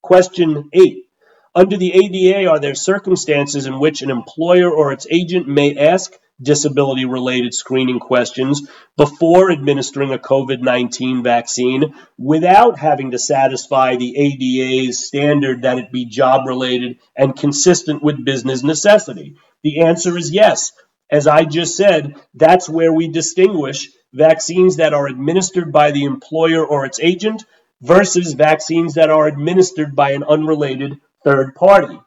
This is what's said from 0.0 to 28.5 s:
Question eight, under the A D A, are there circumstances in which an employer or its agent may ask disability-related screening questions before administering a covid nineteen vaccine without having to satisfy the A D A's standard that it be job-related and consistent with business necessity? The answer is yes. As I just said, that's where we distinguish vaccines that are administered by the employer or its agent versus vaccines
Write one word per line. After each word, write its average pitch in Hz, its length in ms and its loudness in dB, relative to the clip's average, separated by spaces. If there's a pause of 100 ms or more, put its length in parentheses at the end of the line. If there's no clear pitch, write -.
Question 175 680 2
eight, 180 340 4 (480)
under 190 220 0
the 180 160 -2
A 190 160 4
D 185 260 2
A, 196 120 -2
are 156 140 2
there 143 140 -6
circumstances 147 920 -2
in 135 140 -8
which 165 220 0
an 151 80 -6
employer 170 600 0
or 151 220 0
its - 180 -10
agent 175 380 -2
may 143 280 0
ask 156 360 0 (300)
disability-related 127 1120 -2
screening 127 440 -4
questions 131 720 -2 (300)
before 170 520 4
administering 139 600 -2
a 123 60 -6
covid 135 420 -2
nineteen 123 640 -2
vaccine 123 720 -2 (240)
without 180 600 2
having 139 320 -2
to 120 80 -6
satisfy 131 760 0
the 123 220 -6
A 143 180 0
D 131 500 -2
A's 120 200 -8
standard 143 560 -2
that 127 160 -2
it 113 120 -12
be 127 140 -6
job-related 127 960 -2 (180)
and 135 180 0
consistent 151 680 0
with 143 200 -2
business 127 400 -4
necessity? 151 720 0 (280)
The 151 160 -2
answer 170 360 0
is 160 140 -6
yes. 190 420 2 (380)
As 147 160 2
I 156 180 4
just 160 300 -4
said, 160 420 0 (180)
that's 160 340 4
where 165 240 2
we 160 160 0
distinguish 160 800 -2 (240)
vaccines 160 640 2
that 156 160 0
are 143 140 -2
administered 156 680 -4
by 147 180 4
the 143 140 -2
employer 160 640 -2
or 139 180 -2
its 135 160 -10
agent 185 460 -2 (340)
versus 175 540 2
vaccines 156 600 0